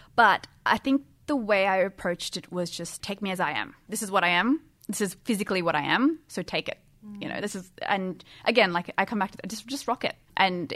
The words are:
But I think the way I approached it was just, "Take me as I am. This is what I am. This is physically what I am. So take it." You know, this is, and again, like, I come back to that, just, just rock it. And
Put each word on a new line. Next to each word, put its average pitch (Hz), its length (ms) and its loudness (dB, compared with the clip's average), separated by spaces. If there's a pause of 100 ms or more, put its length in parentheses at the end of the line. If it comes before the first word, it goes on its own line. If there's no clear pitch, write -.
(140)
But 208 320 4 (200)
I 226 120 4
think 269 240 0 (240)
the 294 100 0
way 202 300 2
I 190 120 2
approached 185 580 -2
it - 160 -12
was 175 180 -4
just, - 320 -12
"Take 202 200 -8
me 202 80 -2
as 185 100 -4
I 151 120 0
am. 107 220 -6 (140)
This 214 140 -6
is 202 80 -6
what 190 140 4
I 170 40 6
am. 202 320 4 (280)
This 214 120 -4
is 196 240 -2
physically 202 380 0
what 165 120 2
I 147 80 2
am. 220 360 2 (100)
So - 140 -6
take 170 260 -4
it." - 100 -8 (400)
You 196 100 -10
know, - 120 -6
this 208 160 -6
is, 185 120 -12 (200)
and 190 340 -2 (220)
again, 214 280 4
like, 175 240 -2
I 196 80 2
come 214 140 -4
back 190 140 -2
to - 60 -20
that, - 120 -12
just, - 160 -12
just 269 220 -8
rock 240 160 -4
it. - 100 -2 (220)
And 180 400 0